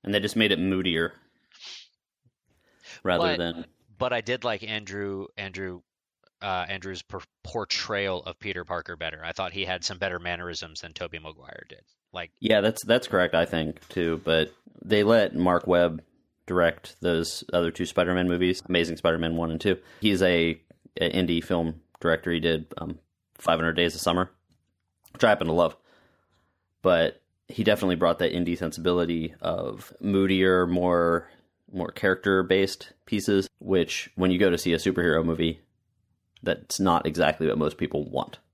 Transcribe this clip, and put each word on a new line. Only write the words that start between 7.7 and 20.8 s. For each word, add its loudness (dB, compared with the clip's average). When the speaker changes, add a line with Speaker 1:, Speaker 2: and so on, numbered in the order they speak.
Speaker 2:
of -12
Peter -8
Parker -8
better. -10
I -8
thought -8
he -4
had -6
some -8
better -4
mannerisms -8
than -18
Tobey -10
Maguire -18
did. -20
Like -10
Speaker 1:
Yeah, 4
that's, 0
that's 2
correct, 2
I 4
think, -4
too. -2
But 2
they 2
let 4
Mark 2
Webb 2
direct 0
those -2
other 2
two -4
Spider-Man 0
movies, 2
Amazing 0
Spider-Man 0
one -2
and -6
two. 0
He's 2
a, 2